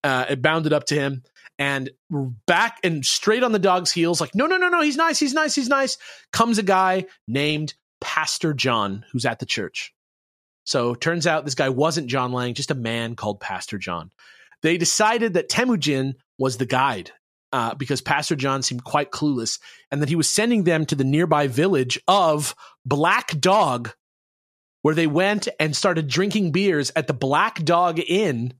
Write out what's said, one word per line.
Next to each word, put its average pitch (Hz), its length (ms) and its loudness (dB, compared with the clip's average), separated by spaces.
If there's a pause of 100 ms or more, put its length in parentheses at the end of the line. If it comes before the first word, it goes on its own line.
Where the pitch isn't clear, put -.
Uh, 131 240 0
it 135 140 -4
bounded 156 300 2
up 147 140 0
to 147 80 -2
him 139 280 -2 (360)
and 139 320 -4 (560)
back 208 380 2
and 160 200 -2
straight 226 380 0
on 247 100 2
the 214 60 2
dog's 185 340 2
heels, 170 280 0
like, 151 140 -6
"No, 254 120 2
no, 359 120 2
no, 359 100 2
no, 349 120 2
he's 294 160 0
nice, 330 220 2
he's 277 160 0
nice, 311 200 0
he's 254 140 -2
nice," 269 280 0 (360)
comes 226 260 2
a 220 40 0
guy 190 440 2 (220)
named 147 460 -2 (260)
Pastor - 540 0
John, 113 580 0
who's 127 140 -4
at 117 120 -2
the - 80 -8
church. - 460 -8 (720)
So 120 300 0
turns 165 320 -2
out 156 180 0
this 139 100 -6
guy 135 160 0
wasn't 147 380 0
John 127 240 -2
Lang, 123 220 -4
just - 160 -6
a 147 60 0
man 117 400 -4
called 104 240 -6
Pastor 98 380 -8
John. 87 320 -8 (520)
They 170 160 2
decided 214 560 0
that 170 140 0
Temujin 147 680 0 (240)
was 127 180 0
the 123 100 -2
guide, 127 440 0 (420)
uh, 117 220 -2
because 135 260 -4
Pastor 151 360 -2
John 135 260 -2
seemed 123 220 -6
quite 147 260 -2
clueless, 127 480 -2 (320)
and 143 100 -2
that 147 80 0
he 170 80 0
was 156 140 0
sending 226 340 2
them 160 220 2
to - 80 -2
the 135 100 0
nearby 147 440 2
village 131 600 0
of 165 460 2 (320)
Black 165 540 0
Dog, 143 520 2 (880)
where 156 120 4
they 160 140 2
went 190 400 0 (120)
and 156 160 0
started 160 320 0
drinking 180 440 0
beers 170 440 2
at 160 120 -2
the 147 60 0
Black 147 500 0
Dog 170 340 2
Inn. 160 600 0